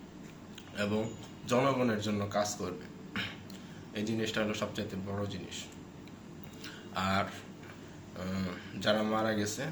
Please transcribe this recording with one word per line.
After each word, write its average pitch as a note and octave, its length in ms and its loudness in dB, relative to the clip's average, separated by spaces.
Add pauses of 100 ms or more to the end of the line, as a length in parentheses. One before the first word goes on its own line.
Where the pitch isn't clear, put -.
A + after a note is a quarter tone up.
(760)
এবং G#2+ 320 2 (380)
জনগণের B2 540 6
জন্য G2+ 300 2
কাজ G2+ 240 2
করবে। F2+ 300 -4 (1120)
এই G#2 60 2
জিনিসটা A2 380 4
হলো G#2 100 4
সবচাইতে G2+ 420 -2 (120)
বড় G2+ 180 0
জিনিস। G2 380 -4 (1300)
আর, F#2+ 300 6 (920)
উম, F#2+ 640 -2
যারা G#2+ 220 6
মারা A2 300 4
গেছে, G#2 380 2